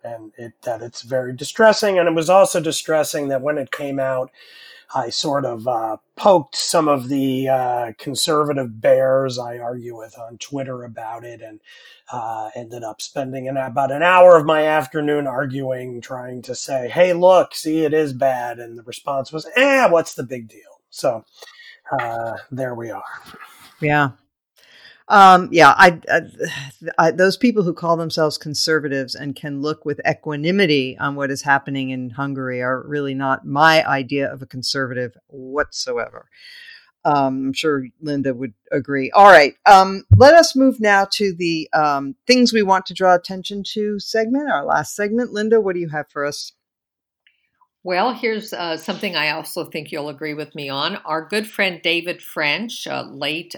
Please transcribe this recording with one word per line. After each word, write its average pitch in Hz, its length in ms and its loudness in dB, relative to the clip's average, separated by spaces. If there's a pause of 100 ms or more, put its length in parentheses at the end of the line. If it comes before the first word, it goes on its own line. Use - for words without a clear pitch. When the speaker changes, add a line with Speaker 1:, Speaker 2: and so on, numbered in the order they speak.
Speaker 1:
and 113 340 -14
it, 117 160 -16 (100)
that 113 180 -6
it's 117 220 -16
very 127 300 -6
distressing. 196 680 2
And 170 80 2
it 165 80 0
was 165 140 -2
also 190 300 4
distressing 151 680 -2
that 135 160 -2
when 151 140 -2
it 135 140 -8
came 139 280 -8
out, 131 320 -4 (600)
I 123 180 -4
sort 143 340 -2
of, 117 220 -8
uh, 113 300 -4 (180)
poked 180 400 2
some 160 320 0
of 131 220 0
the, 135 380 -2
uh, 123 520 -2
conservative 139 840 -2
bears 131 560 2
I 120 220 -10
argue 120 360 -10
with 113 220 -18
on 113 220 -18
Twitter 127 440 -10
about 117 400 -14
it, 117 180 -18
and, 107 180 -20 (520)
uh, 113 440 -8
ended 120 280 -14
up 107 160 -12
spending 131 480 -8
an, 139 80 -6
about 131 360 -4
an 143 100 -6
hour 180 340 8
of 156 120 4
my 156 180 2
afternoon 147 640 -2
arguing, 127 720 -8
trying 127 400 -14
to 123 140 -12
say, 127 340 -6
"Hey, 180 240 2
look, 175 400 4
see, 160 320 -2
it 147 80 -2
is 151 200 0
bad." 123 440 -2
And 117 220 -16
the - 20 -20
response 135 500 -8
was, 156 240 -10
"Eh, 269 340 4
what's 165 260 0
the 151 80 -8
big 117 260 -12
deal?" - 400 -20
So, 117 340 -4 (680)
uh, 117 460 -6 (120)
there 127 240 -8
we 117 160 -12
are. 104 140 -14 (760)
Speaker 2:
Yeah. 147 340 0 (960)
Um, 190 420 8
yeah, 147 240 8
I, 175 320 6
I, 165 140 2 (800)
I, 165 120 4
those 185 240 2
people 214 280 2
who 170 100 -2
call 170 240 -2
themselves 160 400 -2
conservatives 139 800 -4
and 143 200 -10
can 143 240 -10
look 151 240 -6
with 143 240 -6
equanimity 151 920 0
on 143 160 -4
what 139 160 -4
is 135 100 -8
happening 139 480 -2
in 127 220 -8
Hungary 131 500 -6
are 127 260 -4
really 143 280 -6
not 135 280 -2
my 156 440 4
idea 135 440 -4
of 131 120 -14
a - 20 -16
conservative 127 720 -8 (100)
whatsoever. 131 1000 -8 (760)
Um, 135 420 0
I'm 135 60 -4
sure 139 320 -2 (160)
Linda 139 340 -4
would 123 180 -10 (180)
agree. 139 400 -4
All 202 200 10
right. 147 240 8 (100)
Um, 190 380 6 (120)
let 277 200 10
us 320 200 6
move 262 240 2
now 202 340 4
to 196 200 -2
the, 165 400 -2
um, 139 420 0 (120)
things 247 260 6
we 220 80 2
want 190 260 2
to 185 60 -12
draw 185 220 4
attention 190 480 -4 (100)
to 208 260 -4
segment, 240 520 -2
our 147 140 -2
last 151 300 -2
segment. 214 360 -2
Linda, 220 280 0
what 196 140 -2
do 175 60 -6
you 165 100 -6
have 151 220 -8
for 147 120 -6
us? - 280 -8 (1300)
Speaker 3:
Well, 185 320 -2
here's, 220 380 -6
uh, 165 240 -6
something 180 400 -8
I 151 140 0
also 160 340 -8
think 151 300 -12
you'll 147 160 -8
agree 151 240 -10
with 147 200 -12
me 143 140 -12
on. 147 300 -4
Our 160 280 -6
good 214 220 -6
friend 185 340 -4
David 170 400 -4
French, 165 640 -6
uh, 135 240 -6
late 151 480 -8